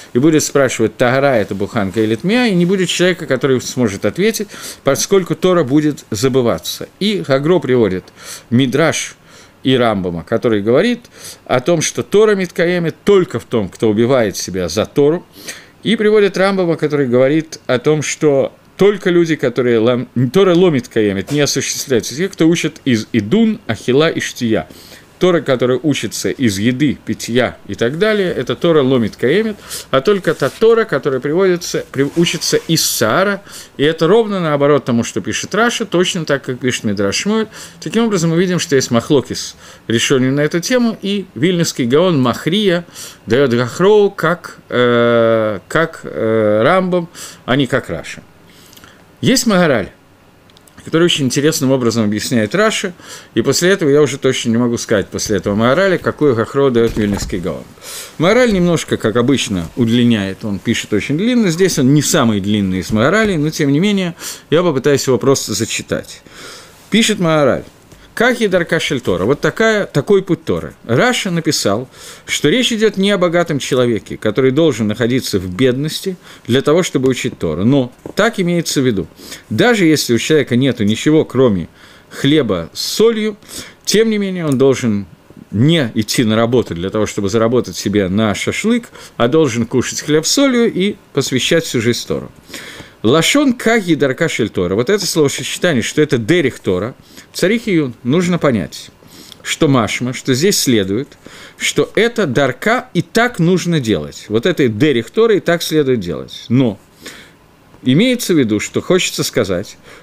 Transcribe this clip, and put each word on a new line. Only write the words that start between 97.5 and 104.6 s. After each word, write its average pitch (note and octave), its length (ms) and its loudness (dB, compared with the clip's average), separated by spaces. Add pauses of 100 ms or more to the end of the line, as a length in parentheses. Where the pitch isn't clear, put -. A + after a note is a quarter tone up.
июн, D3+ 240 0 (100)
нужно E3+ 340 0
понять, A2+ 520 -2 (520)
что - 280 -2
машма, B2+ 440 0
что C3 200 -2
здесь F3 260 0
следует, G#2+ 580 -2 (400)
что - 380 -2
это A3 320 0
дарка C#3+ 680 -2
и F3 80 0
так A#3+ 380 0
нужно E3+ 400 2
делать. F2 480 -2
Вот A2+ 180 0
это D#3+ 220 2